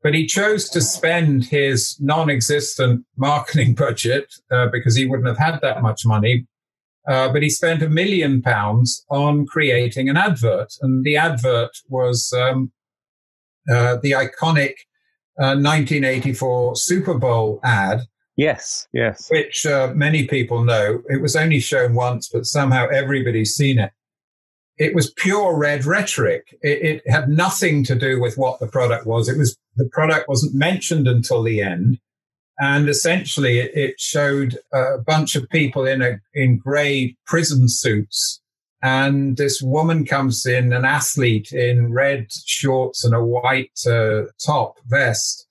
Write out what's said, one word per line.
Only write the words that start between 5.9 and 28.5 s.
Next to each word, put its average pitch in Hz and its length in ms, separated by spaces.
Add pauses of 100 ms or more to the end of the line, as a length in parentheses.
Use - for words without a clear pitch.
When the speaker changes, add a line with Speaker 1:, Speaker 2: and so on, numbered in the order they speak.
Speaker 1:
money. 113 420 (640)
Uh, 131 240
but 147 100
he 151 80
spent 165 320
a 160 60
million 156 540
pounds 117 680
on 147 360
creating 131 640
an 143 80
advert. 117 640
And 131 200
the 147 140
advert 123 540 (180)
was, 127 480
um, 131 360 (1000)
uh, 120 320
the 139 100
iconic, 139 600 (680)
uh, 135 140
nineteen 143 500
eighty-four 127 720
Super 175 380
Bowl 113 500
ad. 107 360 (360)
Speaker 2:
Yes, - 560
yes. 117 380
Speaker 1:
Which, - 340
uh, 139 300
many 151 320
people 120 380
know. 113 440
It 135 140
was 156 140
only 156 240
shown 123 340
once, 123 340
but 120 180
somehow 131 420
everybody's 127 680
seen 139 240
it. 98 140 (840)
It 156 160
was - 200
pure 190 440
red 147 280
rhetoric. - 760
It, 151 460
it 123 40
had 139 180
nothing 160 560
to 135 100
do 131 260
with 120 160
what 131 220